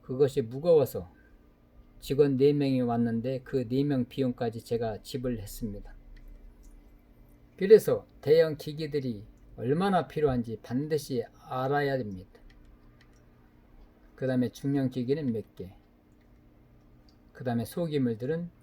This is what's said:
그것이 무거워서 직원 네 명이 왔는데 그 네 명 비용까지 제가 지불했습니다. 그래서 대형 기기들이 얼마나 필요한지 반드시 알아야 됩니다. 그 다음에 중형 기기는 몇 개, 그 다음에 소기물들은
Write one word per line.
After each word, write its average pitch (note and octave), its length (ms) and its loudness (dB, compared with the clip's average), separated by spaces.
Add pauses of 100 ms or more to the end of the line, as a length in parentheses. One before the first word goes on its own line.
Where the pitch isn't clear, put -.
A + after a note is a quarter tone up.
그것이 C3+ 420 0
무거워서 C3 720 2 (840)
직원 C#3 360 4
네 C#3 160 6
명이 C3+ 280 2
왔는데 A#2 600 0
그 B2+ 260 -4
네 C3 160 2
명 C3+ 220 0
비용까지 A#2+ 580 -4
제가 A2+ 380 -4
지불했습니다. A2+ 920 -8 (1600)
그래서 F#3 520 8 (120)
대형 D#3+ 360 4
기기들이 C#3+ 680 -6 (320)
얼마나 E3 520 0
필요한지 B2 560 -2
반드시 C#3 580 -4 (220)
알아야 C#3 520 -2
됩니다. G2 440 -10 (1800)
그 C3+ 100 -4
다음에 B2+ 220 0
중형 C#3 420 -2
기기는 C3 400 -2
몇 A2 240 -6
개, F#2 180 -14 (1600)
그 - 120 -14
다음에 A#2 200 -2
소기물들은 D3 840 -4 (120)